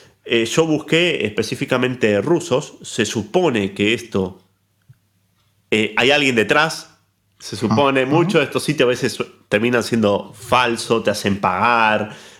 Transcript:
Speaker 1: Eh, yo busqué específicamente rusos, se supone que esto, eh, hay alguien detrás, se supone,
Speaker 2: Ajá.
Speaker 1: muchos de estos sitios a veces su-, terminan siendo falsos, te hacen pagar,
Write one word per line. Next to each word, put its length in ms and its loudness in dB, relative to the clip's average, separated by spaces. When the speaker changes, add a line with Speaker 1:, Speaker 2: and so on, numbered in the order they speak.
Speaker 1:
Eh, 200 0
yo 220 0
busqué 600 0
específicamente 920 -2
rusos, 640 -2
se 220 -4
supone 680 -2
que 200 0
esto, 460 -6
eh, 260 2
hay 140 4
alguien 260 2
detrás, 500 2
se 180 -14
supone, 460 2
Speaker 2:
Ajá. 80 -2
Speaker 1:
muchos 300 2
de 40 2
estos 180 -4
sitios 240 0
a 40 4
veces 240 -2
su-, 120 -8
terminan 340 2
siendo 560 0
falsos, 640 0
te 80 0
hacen 300 -2
pagar, 760 0